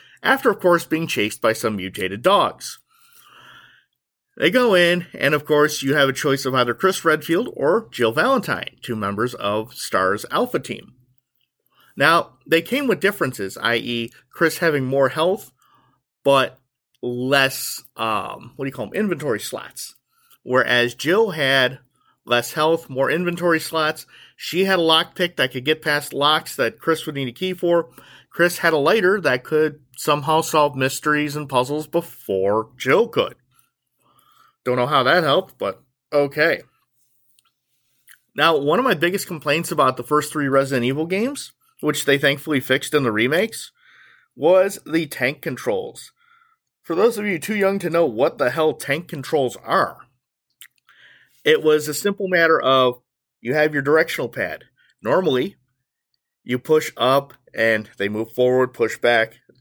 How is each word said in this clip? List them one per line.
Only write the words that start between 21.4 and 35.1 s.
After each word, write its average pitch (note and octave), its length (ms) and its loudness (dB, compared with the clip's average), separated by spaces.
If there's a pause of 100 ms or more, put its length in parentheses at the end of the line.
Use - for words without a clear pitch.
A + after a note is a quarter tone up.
less A#2+ 280 -2
health, D#3+ 360 0
more C3 220 -2
inventory F3 480 0
slots. D#3 440 -4 (320)
She F3+ 280 -2
had F#3+ 160 2
a - 20 2
lockpick E3+ 540 0
that C3 160 -2
could B2+ 120 -8
get D#3 160 0
past D3 320 -4
locks D3+ 440 0
that A#2 240 -2
Chris D#3+ 260 -2
would D3+ 80 -8
need C3+ 140 -6
a A#2 40 -10
key F#3 220 -6
for. E3+ 340 0 (420)
Chris F3 280 0
had E3 140 0
a D3+ 60 2
lighter F#3+ 420 2
that B2+ 240 -2
could D3+ 360 0 (160)
somehow D#3 440 0
solve D3+ 340 2
mysteries D3 640 -2
and D3 120 -10
puzzles C3+ 380 -2
before G#2+ 920 -2
Jill D#3+ 300 2
could. - 300 -4 (1300)
Don't B2 120 0
know B2 100 0
how C#3+ 160 2
that D#3+ 220 4